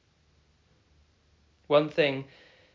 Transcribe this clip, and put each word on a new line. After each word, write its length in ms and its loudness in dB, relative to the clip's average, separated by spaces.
One 220 2
thing 360 -4